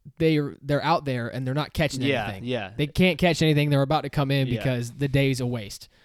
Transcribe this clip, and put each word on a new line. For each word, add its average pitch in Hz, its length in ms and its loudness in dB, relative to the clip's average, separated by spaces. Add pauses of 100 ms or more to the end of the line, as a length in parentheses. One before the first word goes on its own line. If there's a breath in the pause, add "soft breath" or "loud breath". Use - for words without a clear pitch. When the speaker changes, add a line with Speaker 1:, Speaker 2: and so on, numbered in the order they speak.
(180)
Speaker 1:
they, 160 220 4 (240)
they're 143 200 0
out 156 220 2
there, 123 220 -4
and 131 180 -6
they're 127 80 -2
not 147 200 -4
catching 135 280 -2
Speaker 2:
Yeah, 131 220 0
Speaker 1:
anything. 98 220 -8
Speaker 2:
yeah. 110 300 -4
Speaker 1:
They 147 120 -2
can't 180 320 2
catch 170 240 2
anything. 147 260 4
They're 139 140 4
about 147 180 0
to 143 80 -6
come 143 220 0
in 135 160 2
Speaker 2:
Yeah. 123 100 0
Speaker 1:
because 120 340 -2
the 139 180 -2
day's 135 320 2
a 123 40 -4
waste. 117 440 -8 (160 soft breath)